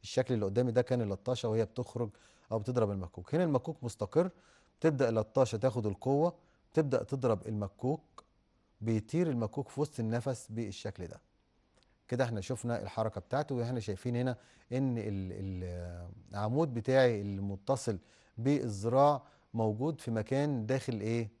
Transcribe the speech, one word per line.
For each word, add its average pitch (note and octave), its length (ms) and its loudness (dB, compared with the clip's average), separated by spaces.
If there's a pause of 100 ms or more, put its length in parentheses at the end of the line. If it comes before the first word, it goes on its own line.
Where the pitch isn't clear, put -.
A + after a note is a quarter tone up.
الشكل C3 320 0
اللي G#2+ 100 0
قدامي A2+ 280 2
ده A#2+ 100 4
كان B2 180 0
اللطاشة A#2 480 -2
وهي A2 160 2
بتخرج A#2 460 -6 (420)
أو A2 60 0
بتضرب A2+ 320 2
المكوك. F#2 440 -6
هنا F3+ 100 4
المكوك D3 400 -2
مستقر، D#3+ 460 0 (500)
تبدأ C#3 280 4
اللطاشة A2+ 500 2
تاخد A#2+ 280 0
القوة، C#3 480 2 (400)
تبدأ D3 280 2
تضرب B2 440 0
المكوك، A2 800 -4 (560)
بيطير A2+ 500 0
المكوك A#2+ 380 -2
في - 120 -6
وسط C#3+ 200 -2
النفس A#2+ 500 -2
بالشكل G#2+ 560 -8
ده. - 140 -16 (880)
كده B2 160 0
احنا A2+ 160 -2
شفنا A#2+ 420 -4
الحركة G#2+ 380 -4
بتاعته، C#3 340 -4
واحنا A#2+ 260 -2
شايفين A2 360 -4
هنا B2 200 0 (360)
ان B2+ 260 0
ال-، G2 340 -4
ال-، F2+ 800 -8 (200)
العمود A#2 440 0
بتاعي A#2+ 480 4
المتصل G2+ 760 -2 (400)
بالذراع B2+ 840 2 (320)
موجود A#2 460 0
في - 100 -6
مكان B2 560 0
داخل A#2+ 340 -2
ايه؟ A2+ 300 -2 (100)